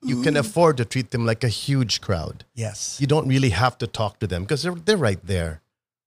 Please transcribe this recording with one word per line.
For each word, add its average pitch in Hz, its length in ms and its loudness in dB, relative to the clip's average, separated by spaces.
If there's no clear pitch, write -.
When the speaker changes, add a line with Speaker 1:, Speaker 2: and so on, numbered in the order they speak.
Speaker 1:
you 123 200 -2
can 147 120 2
Speaker 2:
Ooh. 147 60 2
Speaker 1:
afford 151 360 4
to 120 80 0
treat 127 260 -4
them 117 140 0
like 113 180 0
a 127 40 2
huge 127 540 0
crowd. 82 420 -4
Speaker 2:
Yes. - 460 -8
Speaker 1:
You 139 80 0
don't 147 200 2
really 131 240 4
have 117 280 2
to 117 80 -4
talk - 320 -4
to 104 80 -2
them 87 180 -4
'cause 135 180 -2
they're, 175 120 -4
they're 175 220 2
right 107 280 0
there. 82 360 -4